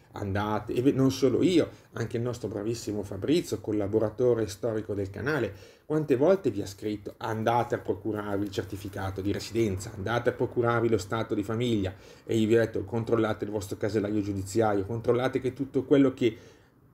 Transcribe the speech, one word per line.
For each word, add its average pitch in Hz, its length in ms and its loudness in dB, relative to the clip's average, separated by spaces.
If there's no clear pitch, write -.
andate, 104 640 -2
e 120 100 0
ve-, 139 80 6
non 131 200 4
solo 127 300 2
io, 160 260 4
anche 117 240 -4
il 117 60 -2
nostro 117 240 -6
bravissimo 104 540 -4
Fabrizio, 101 580 -2
collaboratore 110 880 2
storico 107 460 -4
del 98 160 -4
canale, 107 420 -2
quante 151 300 2
volte 190 360 4
vi 101 100 -4
ha 98 60 -6
scritto, 107 500 -8
"Andate 113 560 0
a 110 60 -2
procurarvi 104 640 -4
il 101 80 -6
certificato 95 680 -6
di 98 120 -2
residenza, 101 640 -2
andate 113 340 0
a 117 40 0
procurarvi 117 560 2
lo 110 100 4
stato 113 340 -4
di 104 100 0
famiglia", 110 500 0
e 113 140 0
io 110 100 4
vi 113 80 6
ho 117 40 6
detto, 107 260 0
"Controllate 110 600 0
il 101 60 -6
vostro 104 260 -6
casellaio 107 440 0
giudiziario, 101 640 0
controllate 120 560 0
che 127 120 -4
tutto 135 300 -2
quello 135 300 6
che 120 240 0